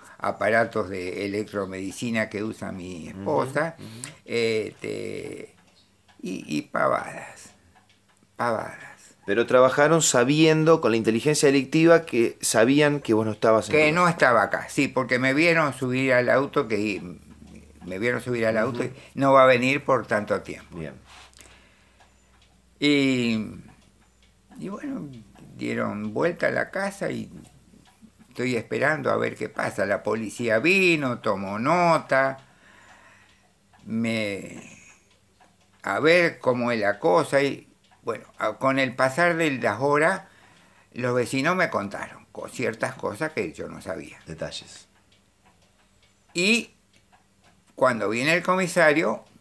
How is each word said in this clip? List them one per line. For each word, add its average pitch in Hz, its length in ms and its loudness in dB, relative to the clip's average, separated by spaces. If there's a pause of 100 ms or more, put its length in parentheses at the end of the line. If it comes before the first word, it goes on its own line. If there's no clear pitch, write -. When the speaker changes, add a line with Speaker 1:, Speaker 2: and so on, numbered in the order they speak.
(180)
Speaker 1:
aparatos 107 720 0
de 92 380 -6
electromedicina 101 1040 -4
que 104 140 -6
usa 95 260 -8
mi 90 380 -12
esposa, 139 680 -2
Speaker 2:
Ujú, - 100 -16
ujú. 113 200 -16 (180)
Speaker 1:
este, 104 1300 -6 (640)
y, - 380 -8
y - 40 -4
pavadas, - 880 -4 (840)
pavadas. - 880 -8
Speaker 2:
Pero 107 220 2
trabajaron 143 540 6
sabiendo, 156 800 4
con 113 120 2
la 117 60 4
inteligencia 113 500 2
delictiva, 160 580 4
que 117 340 0
sabían 143 600 4
que 117 140 -2
vos 110 120 2
no 110 60 -2
estabas 110 380 2
en - 60 -8
Speaker 1:
Que 151 120 6
Speaker 2:
el 156 80 0
Speaker 1:
no 180 120 4
estaba 127 360 4
acá, - 240 -4
sí, 139 180 0
porque 127 320 -2
me 131 160 0
vieron 160 400 2
subir 131 380 -2
al 123 180 2
auto, 135 380 0
que 107 100 -2
i-, 90 420 -6 (640)
me 92 140 -10
vieron 123 220 -4
subir 120 260 -4
al 113 100 0
auto 120 260 -2
Speaker 2:
Ujú. 123 60 -6
Speaker 1:
y - 40 -18 (260)
no 135 140 4
va 135 100 8
a 131 40 8
venir 131 380 2
por 123 220 0
tanto 104 360 -2
tiempo. - 360 -16
Speaker 2:
Bien. 71 160 -12 (1900)
Speaker 1:
Y, 131 540 2 (1200)
y 165 100 -10
bueno, 214 400 -10 (480)
dieron 113 560 -6
vuelta 156 360 -2
a - 20 -4
la 123 220 -4
casa 196 400 -6
y 113 180 -10 (960)
estoy 123 280 -4
esperando 123 560 -2
a 107 40 0
ver 117 200 -2
qué - 120 -8
pasa. - 380 -4
La 98 160 -2
policía 110 560 -4
vino, 165 600 0
tomó 98 400 -4
nota, 139 800 2 (1400)
me, 107 800 -6 (1200)
a 98 160 -4
ver 170 380 4
cómo 123 340 0
es 113 80 -2
la 101 180 0
cosa. 156 440 2
Y 135 260 -4 (340)
bueno, 117 220 -8 (140)
a-, 110 200 -4
con 135 200 0
el 131 160 0
pasar 165 420 2
de 160 220 0
las 113 220 0
horas, 147 420 2 (720)
los 123 220 -2
vecinos 135 420 0
me 175 140 0
contaron - 600 -8
co-, - 160 -14
ciertas 120 460 -6
cosas 104 380 -6
que 90 200 -6
yo 82 160 -12
no 80 120 -14
sabía. 80 460 -12
Speaker 2:
Detalles. - 640 -14 (1500)
Speaker 1:
Y 196 400 0 (1000)
cuando 113 340 0
viene 131 260 0
el 175 80 0
comisario 180 800 2 (160)